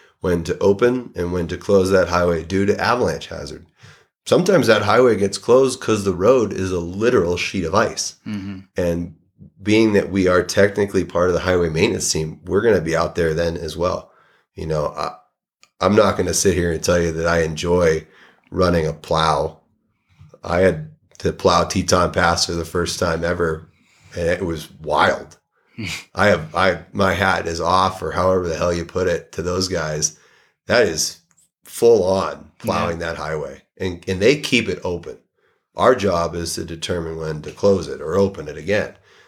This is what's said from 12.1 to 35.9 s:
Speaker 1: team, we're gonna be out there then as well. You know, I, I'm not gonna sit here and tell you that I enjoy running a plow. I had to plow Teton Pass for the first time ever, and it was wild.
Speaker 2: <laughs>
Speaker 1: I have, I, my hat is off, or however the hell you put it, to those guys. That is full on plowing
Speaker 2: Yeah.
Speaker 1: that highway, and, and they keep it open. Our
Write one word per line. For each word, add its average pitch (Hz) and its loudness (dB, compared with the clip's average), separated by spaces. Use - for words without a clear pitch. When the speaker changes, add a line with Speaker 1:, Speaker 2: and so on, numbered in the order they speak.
Speaker 1:
team, 78 -4
we're 95 0
gonna 104 4
be 80 -2
out 82 -2
there 82 0
then 85 -2
as 80 -10
well. 87 -4
You 82 -8
know, 76 -2
I, 78 -8
I'm 98 4
not 101 4
gonna 90 0
sit 92 2
here 87 0
and 80 -4
tell 90 2
you 85 0
that 80 -2
I 85 2
enjoy 80 0
running 85 2
a 78 -4
plow. 80 0
I 87 -2
had 80 0
to 82 -2
plow 85 4
Teton 87 0
Pass 85 0
for 90 -6
the 82 -4
first 85 -4
time 82 -2
ever, 85 -2
and 85 -2
it 90 -2
was 80 -6
wild. 78 -2
Speaker 2:
<laughs> - -12
Speaker 1:
I 98 2
have, 82 0
I, 87 0
my 95 0
hat 87 0
is 82 -6
off, 92 0
or 82 -6
however 90 0
the 78 -4
hell 87 0
you 85 -4
put 90 -4
it, 82 -4
to 95 -10
those 90 -4
guys. 78 -4
That 110 4
is - -6
full 117 4
on 85 -2
plowing 85 -2
Speaker 2:
Yeah. 82 -6
Speaker 1:
that 82 -6
highway, 76 -8
and, 92 -6
and 92 -2
they 143 4
keep 117 0
it 90 -4
open. 85 -8
Our 117 4